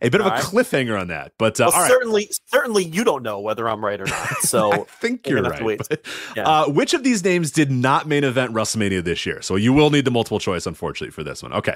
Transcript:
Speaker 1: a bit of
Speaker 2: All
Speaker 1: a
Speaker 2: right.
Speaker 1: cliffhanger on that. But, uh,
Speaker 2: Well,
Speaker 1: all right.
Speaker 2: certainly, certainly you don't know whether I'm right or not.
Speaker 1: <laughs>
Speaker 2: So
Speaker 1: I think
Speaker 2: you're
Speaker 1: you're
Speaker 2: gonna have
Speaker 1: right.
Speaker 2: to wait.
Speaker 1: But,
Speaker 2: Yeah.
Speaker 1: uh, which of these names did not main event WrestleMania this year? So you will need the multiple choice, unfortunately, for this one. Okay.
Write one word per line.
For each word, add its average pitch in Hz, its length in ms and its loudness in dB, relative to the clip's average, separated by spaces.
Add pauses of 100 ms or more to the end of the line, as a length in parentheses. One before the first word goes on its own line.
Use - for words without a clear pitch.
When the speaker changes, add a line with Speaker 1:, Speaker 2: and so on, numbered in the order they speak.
Speaker 1:
a 123 80 2
bit 190 100 4
of 220 60 0
Speaker 2:
All - 80 2
Speaker 1:
a - 20 -2
Speaker 2:
right. 135 80 -2
Speaker 1:
cliffhanger 151 560 0
on 87 100 -6
that. 73 280 -10
But, 110 240 0
uh, 117 40 6
Speaker 2:
Well, - 100 4
Speaker 1:
all 180 80 4
right. 202 80 4
Speaker 2:
certainly, 226 380 2 (180)
certainly 208 380 0
you 165 180 -2
don't 156 180 2
know 107 180 -6
whether 110 300 -2
I'm 107 160 -2
right 101 160 -2
or 95 40 -8
not. - 240 -6
Speaker 1:
<laughs> - 120 -6
Speaker 2:
So 107 320 2
Speaker 1:
I 101 60 4
think - 480 -6
Speaker 2:
you're 135 100 0
Speaker 1:
you're 101 60 0
Speaker 2:
gonna 85 120 -2
have 73 120 -10
Speaker 1:
right. 107 100 0
Speaker 2:
to - 60 -8
wait. - 200 -6
Speaker 1:
But, - 320 -14
Speaker 2:
Yeah. 110 120 -2 (160)
Speaker 1:
uh, 143 80 2
which 247 240 2
of 277 80 -2
these 240 200 2
names 175 280 0
did 151 180 2
not 135 380 2
main 147 160 2
event 127 280 0
WrestleMania 104 520 0
this 85 240 -4
year? - 160 -6
So 95 140 -2
you 117 160 4
will 147 180 6
need 143 140 2
the 127 60 2
multiple 113 280 0
choice, 90 260 -2
unfortunately, 78 460 -8
for 78 120 -12
this 71 200 -10
one. 64 100 -10
Okay. 101 220 -2